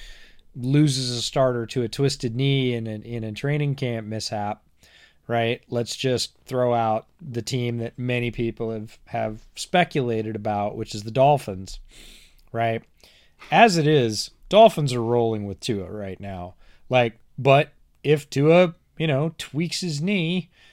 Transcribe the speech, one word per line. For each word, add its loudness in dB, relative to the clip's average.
loses 2
a -6
starter 0
to -4
a 0
twisted -2
knee 0
in -6
a, -8
in -8
a -8
training -2
camp -4
mishap, -6
right? 0
Let's -4
just -2
throw 0
out 0
the -8
team -4
that -8
many -2
people -4
have, -12
have -6
speculated 0
about, -2
which -8
is -8
the -10
Dolphins, 2
right? -2
As 6
it 4
is, 2
Dolphins 6
are -2
rolling 0
with -10
Tua -4
right -10
now. -10
Like, 2
but 4
if 2
Tua, 4
you -2
know, 0
tweaks -4
his -4
knee, -2